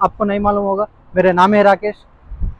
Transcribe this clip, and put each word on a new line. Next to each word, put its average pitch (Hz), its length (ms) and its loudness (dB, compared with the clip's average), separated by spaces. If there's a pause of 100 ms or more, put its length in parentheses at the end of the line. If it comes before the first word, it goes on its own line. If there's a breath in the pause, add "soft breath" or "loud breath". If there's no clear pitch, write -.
आपको 190 220 -2
नहीं 202 160 -4
मालूम 202 240 -2
होगा। 196 240 -4 (280)
मेरा 185 160 2
नाम 180 220 2
है 208 100 4
राकेश। 202 320 0 (640)